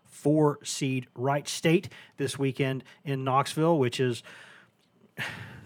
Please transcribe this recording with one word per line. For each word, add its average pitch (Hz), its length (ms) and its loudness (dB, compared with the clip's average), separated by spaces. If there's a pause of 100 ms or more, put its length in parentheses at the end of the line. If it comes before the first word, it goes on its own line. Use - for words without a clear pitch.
four 151 580 2
seed 131 520 -4
Wright 139 340 -2
State 170 400 2 (280)
this 135 220 -4
weekend 135 460 -2 (200)
in 135 200 -4
Knoxville, 143 540 2
which 123 200 2
is 123 240 0 (920)
<sighs> - 60 -10 (440)